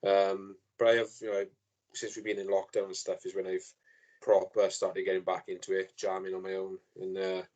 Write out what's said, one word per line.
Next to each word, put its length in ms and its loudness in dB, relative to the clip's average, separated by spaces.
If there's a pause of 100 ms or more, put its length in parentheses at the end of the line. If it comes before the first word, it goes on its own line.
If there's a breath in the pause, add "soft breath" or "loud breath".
Um, 500 2 (220)
but 120 4
I 60 10
have, 140 2 (120)
you 100 -6
know, 80 0
I, 60 0 (480)
since 220 -8
we've 100 -12
been 140 -2
in 80 -6
lockdown 380 0
and 100 -10
stuff 300 -6
is 100 -8
when 120 -4
I've 180 -4 (560 soft breath)
proper 480 4
started 340 -2
getting 200 0
back 240 -2
into 300 -4
it, 200 -4
jamming 360 -4
on 100 -6
my 120 -6
own 220 -6 (180)
in, 220 -8
uh 260 -2 (120)